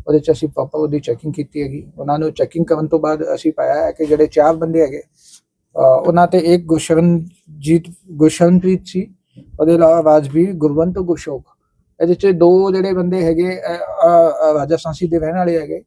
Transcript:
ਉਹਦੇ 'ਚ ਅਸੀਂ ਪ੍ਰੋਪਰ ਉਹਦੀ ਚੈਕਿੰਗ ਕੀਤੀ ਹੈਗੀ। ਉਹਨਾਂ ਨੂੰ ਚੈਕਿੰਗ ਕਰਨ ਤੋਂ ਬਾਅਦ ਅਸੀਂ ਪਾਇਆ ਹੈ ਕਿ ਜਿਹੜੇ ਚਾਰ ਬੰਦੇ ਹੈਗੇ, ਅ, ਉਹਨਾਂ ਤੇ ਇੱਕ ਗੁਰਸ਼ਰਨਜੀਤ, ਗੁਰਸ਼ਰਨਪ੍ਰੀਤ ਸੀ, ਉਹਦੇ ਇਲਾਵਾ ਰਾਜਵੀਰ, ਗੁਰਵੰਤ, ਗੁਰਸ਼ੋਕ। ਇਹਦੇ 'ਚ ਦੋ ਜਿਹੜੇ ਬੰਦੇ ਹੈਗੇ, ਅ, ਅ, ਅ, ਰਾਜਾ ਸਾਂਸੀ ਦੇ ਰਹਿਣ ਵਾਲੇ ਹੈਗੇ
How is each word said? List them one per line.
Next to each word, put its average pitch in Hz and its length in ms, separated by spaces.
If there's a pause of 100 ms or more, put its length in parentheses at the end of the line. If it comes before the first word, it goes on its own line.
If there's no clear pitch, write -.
ਉਹਦੇ 151 120
'ਚ 151 120
ਅਸੀਂ 147 180
ਪ੍ਰੋਪਰ 147 300
ਉਹਦੀ 147 200
ਚੈਕਿੰਗ 143 340
ਕੀਤੀ 147 300
ਹੈਗੀ। 139 340
ਉਹਨਾਂ 143 220
ਨੂੰ 156 120
ਚੈਕਿੰਗ 165 340
ਕਰਨ 156 220
ਤੋਂ 160 120
ਬਾਅਦ 156 360
ਅਸੀਂ 156 160
ਪਾਇਆ 143 320
ਹੈ 156 80
ਕਿ 156 140
ਜਿਹੜੇ 151 220
ਚਾਰ 156 280
ਬੰਦੇ 165 260
ਹੈਗੇ, 139 180
ਅ, - 1080
ਉਹਨਾਂ 175 200
ਤੇ 185 100
ਇੱਕ 170 280
ਗੁਰਸ਼ਰਨਜੀਤ, 160 1160 (280)
ਗੁਰਸ਼ਰਨਪ੍ਰੀਤ 175 760
ਸੀ, - 280 (460)
ਉਹਦੇ 160 140
ਇਲਾਵਾ 165 400
ਰਾਜਵੀਰ, 156 400
ਗੁਰਵੰਤ, 160 460
ਗੁਰਸ਼ੋਕ। 156 460 (560)
ਇਹਦੇ 170 120
'ਚ 190 140
ਦੋ 185 440
ਜਿਹੜੇ 190 220
ਬੰਦੇ 180 300
ਹੈਗੇ, 175 360
ਅ, - 20
ਅ, 165 920
ਅ, - 20
ਰਾਜਾ 147 220
ਸਾਂਸੀ 160 320
ਦੇ 165 120
ਰਹਿਣ 156 160
ਵਾਲੇ 175 240
ਹੈਗੇ 156 280